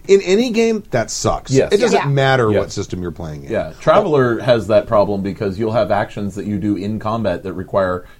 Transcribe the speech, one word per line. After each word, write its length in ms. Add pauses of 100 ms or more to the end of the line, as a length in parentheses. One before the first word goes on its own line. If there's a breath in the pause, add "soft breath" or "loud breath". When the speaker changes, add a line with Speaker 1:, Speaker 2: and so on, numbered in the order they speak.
Speaker 1:
In 140
any 280
game, 400
that 220
sucks. 400
Speaker 2:
Yes. 200
Speaker 1:
It 60
doesn't 220
Speaker 3:
Yeah. 80
Speaker 1:
matter 440
Speaker 2:
Yeah. 80
Speaker 1:
what 120
system 320
you're 80
playing 320
in. 80
Speaker 2:
Yeah, 280
Traveler 600
has 280
that 200
problem 340
because 380
you'll 140
have 180
actions 420
that 140
you 100
do 180
in 220
combat 460
that 100
require, 520 (140 soft breath)